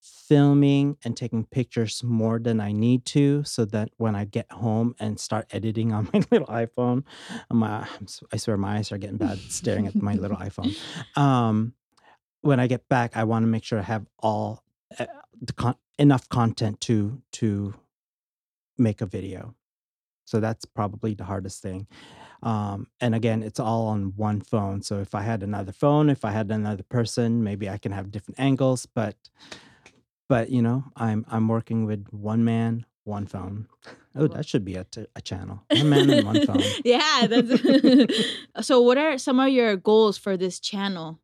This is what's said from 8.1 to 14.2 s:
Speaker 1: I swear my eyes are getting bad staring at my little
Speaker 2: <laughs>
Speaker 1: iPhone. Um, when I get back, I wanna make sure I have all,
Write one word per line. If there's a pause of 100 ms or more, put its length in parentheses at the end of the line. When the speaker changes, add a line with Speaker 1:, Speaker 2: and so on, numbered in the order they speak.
Speaker 1:
I
swear
my
eyes
are
getting
bad
staring
at
my
little
Speaker 2:
<laughs>
Speaker 1:
iPhone. (400)
Um, (720)
when
I
get
back,
I
wanna
make
sure
I
have (140)
all, (360)